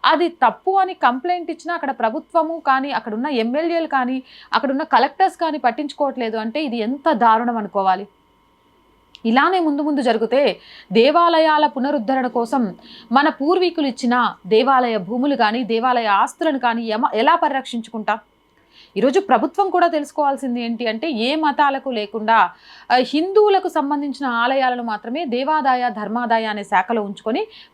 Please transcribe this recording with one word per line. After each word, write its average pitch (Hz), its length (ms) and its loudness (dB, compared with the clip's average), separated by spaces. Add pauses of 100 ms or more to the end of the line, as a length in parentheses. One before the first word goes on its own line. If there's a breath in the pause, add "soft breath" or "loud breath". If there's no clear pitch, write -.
అది 320 240 4
తప్పు 339 500 0
అని 381 160 0
కంప్లైంట్ 339 560 -2
ఇచ్చినా 320 240 -8
అక్కడ 311 160 -4
ప్రభుత్వము 311 760 -2
కానీ, 269 260 0
అక్కడ 220 220 -6
ఉన్న 240 120 -4
ఎమ్మెల్యేలు 302 600 -2
కానీ, 262 360 -2 (300 loud breath)
అక్కడ - 180 0
ఉన్న 277 120 -2
కలెక్టర్స్ 294 540 0
కానీ 311 220 -4
పట్టించుకోవట్లేదు 254 800 -4
అంటే 226 280 -4
ఇది 240 120 -6
ఎంత 262 360 -2
దారుణం 233 440 2
అనుకోవాలి. 196 500 -2 (1200)
ఇలానే 294 320 4
ముందు 311 240 0
ముందు 294 200 -2
జరిగితే 226 580 0 (320 loud breath)
దేవాలయాల 311 720 4
పునరుద్ధరణ 262 600 -2
కోసం 233 500 -2 (360 loud breath)
మన 277 160 4
పూర్వీకులు 330 580 0
ఇచ్చిన 240 480 0 (120)
దేవాలయ 247 500 4
భూములు 240 400 -2
కానీ, 226 280 0
దేవాలయ 233 420 0
ఆస్తులను 262 520 0
కానీ 233 280 -2
ఎమ-, 220 280 -2
ఎలా 269 200 4
పరిరక్షించుకుంటాం? 240 840 -4 (800 soft breath)
ఈరోజు 262 240 2
ప్రభుత్వం 381 500 0
కూడా 349 160 2
తెలుసుకోవాల్సింది 277 760 -2
ఏంటి 233 240 -6
అంటే, 226 240 -4
ఏ 240 240 0
మతాలకు 277 560 0
లేకుండా, 214 600 0 (420 loud breath)
ఆ, 247 40 6
హిందువులకు 370 720 2
సంబంధించిన 285 580 -4
ఆలయాలను 247 560 0
మాత్రమే 233 420 -6
దేవాదాయ, 254 640 0
ధర్మాదాయ 220 540 -2
అనే 208 200 -6
శాఖలో 208 380 0
ఉంచుకొని 220 440 -6 (280 loud breath)